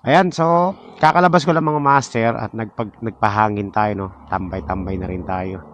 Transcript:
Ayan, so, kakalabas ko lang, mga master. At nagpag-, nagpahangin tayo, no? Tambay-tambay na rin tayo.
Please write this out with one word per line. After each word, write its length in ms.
Ayan, 320
so, 400
kakalabas 480
ko 80
lang, 80
mga 160
master. 560
At 240
nagpag-, 480
nagpahangin 640
tayo, 240
no? 160
Tambay-tambay 640
na 80
rin 160
tayo. 400